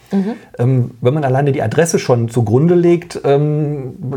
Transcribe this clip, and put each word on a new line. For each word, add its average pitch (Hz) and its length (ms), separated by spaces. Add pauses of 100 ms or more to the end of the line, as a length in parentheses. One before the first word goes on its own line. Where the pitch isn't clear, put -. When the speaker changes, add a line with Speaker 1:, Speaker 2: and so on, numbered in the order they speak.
(120)
Speaker 1:
Mhm. 196 200 (260)
Speaker 2:
Ähm, 127 320 (120)
wenn 123 100
man 151 120
alleine 135 280
die 143 80
Adresse 165 380
schon 117 320
zugrunde 127 440
legt, 170 500
ähm, 147 720 (200)